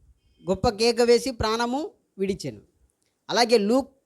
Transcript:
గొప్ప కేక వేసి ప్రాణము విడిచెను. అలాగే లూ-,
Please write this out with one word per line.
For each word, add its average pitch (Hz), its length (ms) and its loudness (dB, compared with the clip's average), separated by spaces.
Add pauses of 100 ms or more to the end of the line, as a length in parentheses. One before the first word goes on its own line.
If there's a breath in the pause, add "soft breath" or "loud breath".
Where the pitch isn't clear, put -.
(500)
గొప్ప 190 200 -2
కేక 226 320 0
వేసి 240 300 4
ప్రాణము 240 600 -4 (260)
విడిచెను. 170 440 -6 (680)
అలాగే 226 280 2
లూ-, 233 280 0 (200)